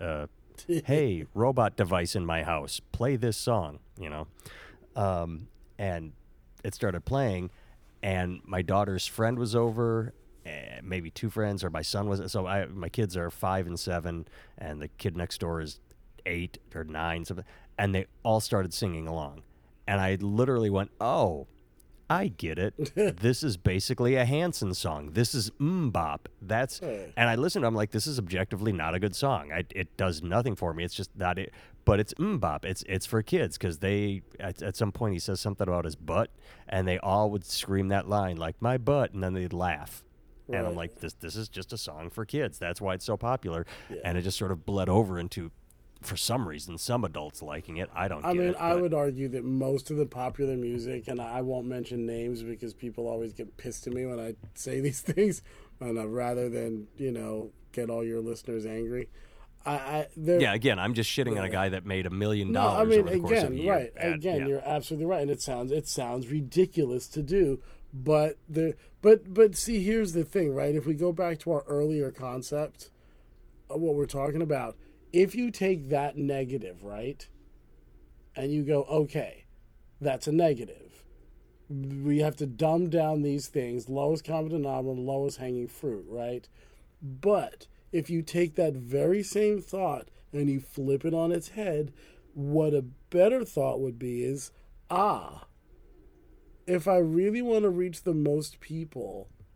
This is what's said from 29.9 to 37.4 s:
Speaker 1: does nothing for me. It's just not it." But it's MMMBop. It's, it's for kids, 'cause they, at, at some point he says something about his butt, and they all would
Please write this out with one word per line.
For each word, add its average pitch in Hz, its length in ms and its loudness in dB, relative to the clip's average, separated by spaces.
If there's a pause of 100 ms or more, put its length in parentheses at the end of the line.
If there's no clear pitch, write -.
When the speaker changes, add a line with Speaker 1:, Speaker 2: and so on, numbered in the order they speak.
Speaker 1:
does 85 260 0
nothing 104 340 0
for 85 180 -2
me. 82 100 -4
It's 90 100 -6
just 95 220 -8
not 87 220 0
it." - 140 -8 (320)
But 104 160 8
it's 107 140 -2
MMMBop. 117 500 0
It's, 92 240 -4
it's 95 180 -2
for 110 160 0
kids, 131 360 0
'cause 82 200 -4
they, 101 440 0 (180)
at, 90 220 -8
at 95 140 -4
some 104 140 0
point 107 240 -2
he 87 60 -4
says - 180 -2
something 101 300 -2
about 87 160 0
his 78 120 -4
butt, 82 340 0 (380)
and 92 200 0
they 90 100 2
all 104 320 2
would 101 140 -4